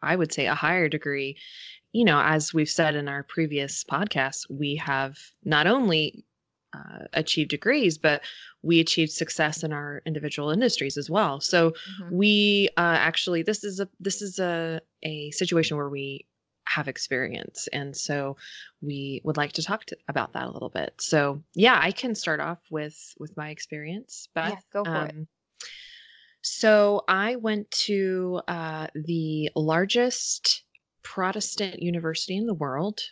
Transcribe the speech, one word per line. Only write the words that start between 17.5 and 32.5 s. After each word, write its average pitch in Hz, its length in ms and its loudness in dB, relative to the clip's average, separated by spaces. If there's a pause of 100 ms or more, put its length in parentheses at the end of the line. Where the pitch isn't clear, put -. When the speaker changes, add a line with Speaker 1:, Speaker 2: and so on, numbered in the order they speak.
Speaker 1:
And 139 240 -6
so 139 400 -2 (420)
we 139 460 -6
would 151 100 0
like 147 180 0
to - 100 -4
talk 202 240 -4
to, - 100 -12 (100)
about 139 240 -2
that 123 160 -6
a - 40 -8
little - 180 -8
bit. - 320 -4
So 143 420 2 (120)
yeah, 220 260 6
I 170 100 2
can 233 240 -4
start 156 240 -2
off 156 200 -4 (100)
with, 151 500 -8
with 151 160 -12
my 151 140 -8
experience, 151 840 -12
Beth. 165 180 -2
Speaker 2:
Yeah, 190 80 -8 (120)
go 202 140 -2
for 156 220 -2
it. 151 60 -8
Speaker 1:
Um, 156 140 -8 (1120)
so 208 680 6
I 202 260 2
went 214 360 -2
to, 185 760 0
uh, 160 480 -4
the 156 600 0
largest 196 1080 2 (400)
Protestant 190 800 -4
university 170 560 -2
in 214 80 0
the 226 80 0